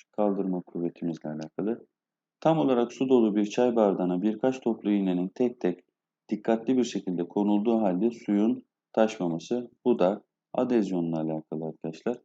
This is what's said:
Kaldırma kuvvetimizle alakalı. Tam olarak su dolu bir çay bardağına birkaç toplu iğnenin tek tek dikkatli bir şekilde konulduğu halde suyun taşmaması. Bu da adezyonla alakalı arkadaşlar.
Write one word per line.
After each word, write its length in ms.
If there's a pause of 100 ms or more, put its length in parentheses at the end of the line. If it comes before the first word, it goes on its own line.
(120)
Kaldırma 500
kuvvetimizle 680
alakalı. 580 (520)
Tam 200
olarak 340
su 160
dolu 260
bir 100
çay 300
bardağına 460
birkaç 380
toplu 320
iğnenin 360
tek 340
tek 180 (500)
dikkatli 480
bir 60
şekilde 440
konulduğu 540
halde 300
suyun 540 (280)
taşmaması. 800 (140)
Bu 140
da 240 (300)
adezyonla 640
alakalı 480
arkadaşlar. 600